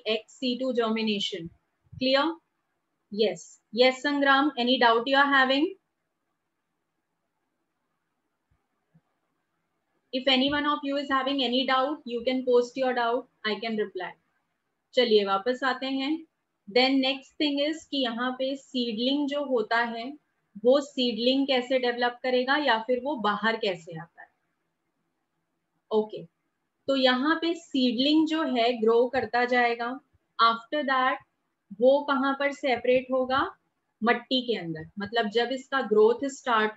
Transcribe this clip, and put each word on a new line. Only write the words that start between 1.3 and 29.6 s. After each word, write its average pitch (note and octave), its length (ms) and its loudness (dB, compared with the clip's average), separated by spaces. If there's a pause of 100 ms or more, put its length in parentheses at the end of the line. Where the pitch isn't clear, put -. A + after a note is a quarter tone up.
क्लियर? C#4 420 0 (760)
यस, G3+ 480 -4 (140)
यस B3+ 280 4
संग्राम, C#4 480 2 (100)
any B3 220 2
doubt A#3 260 4
you C4+ 100 2
are C#4 120 4
having? C4+ 340 2 (4000)
If C4 160 -2
any C4 220 4
one D4 160 0
of D4 180 -2
you C#4 140 -4
is C#4 140 -6
having C4+ 280 -2
any B3 260 0
doubt, C4+ 400 0
you A#3 220 -6
can B3+ 160 -2
post A#3+ 320 2
your B3+ 180 0
doubt, A#3+ 300 0 (220)
I G#3 80 -2
can A3+ 260 -4
reply। F3+ 300 -8 (840)
चलिए A3 300 4
वापस G3 400 -2
आते B3+ 220 -2
हैं। C4+ 400 -4 (420)
Then B3+ 320 2
next C4+ 320 -4 (100)
thing D4 140 0 (120)
is D#4+ 220 -6
कि C#4 120 -2
यहाँ A#3+ 300 -4
पे C4 240 -4
seedling B3+ 720 -4
जो C#4+ 160 -4
होता A#3 340 0
है, A#3 260 -4 (600)
वो C4 160 6
seedling B3+ 640 0
कैसे C4 320 0
develop A#3+ 440 -2
करेगा B3+ 340 0
या C4 220 0
फिर A#3+ 260 -2
वो C#4+ 120 -4
बाहर G#3 400 -2
कैसे F3 440 -6
आता - 220 -20
है? - 60 -20 (1600)
ओके, G#3+ 340 -2 (640)
तो C#4 80 2
यहाँ C4 400 2
पे E4 180 -2
seedling C#4 720 0
जो D#4+ 160 -2
है B3 380 2
ग्रो A#3 280 4
करता B3 360 -2
जाएगा। A#3+ 460 0 (480)